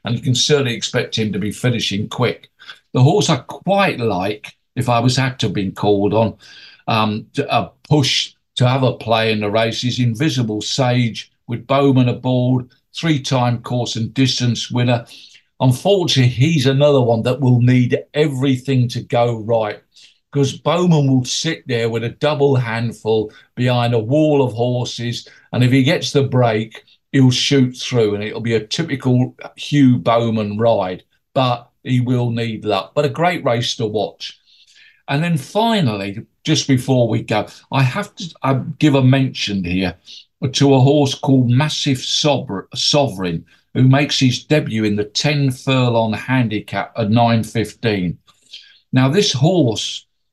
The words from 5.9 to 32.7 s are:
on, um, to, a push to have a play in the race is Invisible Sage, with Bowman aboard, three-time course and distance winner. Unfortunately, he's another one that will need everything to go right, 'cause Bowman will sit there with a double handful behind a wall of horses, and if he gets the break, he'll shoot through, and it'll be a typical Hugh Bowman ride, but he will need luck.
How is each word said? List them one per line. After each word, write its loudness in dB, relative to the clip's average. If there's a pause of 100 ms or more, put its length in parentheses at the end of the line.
on, 0 (520)
um, -2
to, -2
a -2 (160)
push 0 (220)
to 2
have 0
a 2
play 0
in -2
the -4
race -2
is -4
Invisible -2
Sage, -2 (140)
with -10
Bowman 4
aboard, 0 (240)
three-time 0
course -6
and -6
distance 0
winner. 0 (540)
Unfortunately, 2
he's 2
another 4
one 0
that -2
will 4
need 2 (120)
everything 0
to -6
go 0
right, -2 (520)
'cause 0
Bowman 2
will 2
sit -6
there -2
with -4
a -4
double 0
handful -2 (240)
behind 0
a 2
wall 2
of 0
horses, -4 (240)
and 0
if 4
he 4
gets -2
the 2
break, 0 (280)
he'll 6
shoot 0
through, 0
and -4
it'll -8
be -2
a -2
typical -2 (220)
Hugh 4
Bowman 0
ride, 0 (300)
but -2 (140)
he 0
will 0
need -6
luck. -4